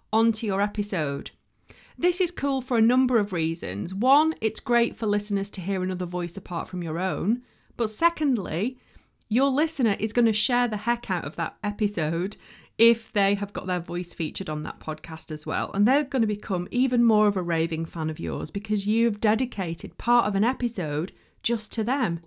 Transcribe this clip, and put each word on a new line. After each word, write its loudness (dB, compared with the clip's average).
onto 2
your 0
episode. -2
This 2
is 0
cool 0
for -2
a 6
number 4
of 0
reasons. -2
One, 4
it's -2
great 0
for -4
listeners 0
to -8
hear -2
another -2
voice -4
apart -6
from -6
your -2
own. 0
But 0
secondly, 0
your 2
listener 2
is -2
gonna 4
share 0
the -6
heck -2
out -2
of -8
that -6
episode -2
if 4
they 2
have -4
got -8
their -2
voice -6
featured -6
on -4
that -8
podcast -10
as -8
well. -4
And 4
they're 4
gonna 0
become -4
even 2
more 6
of 2
a -2
raving 0
fan -6
of -6
yours -6
because -2
you've 2
dedicated -2
part 2
of 0
an 2
episode -2
just -2
to -2
them. 0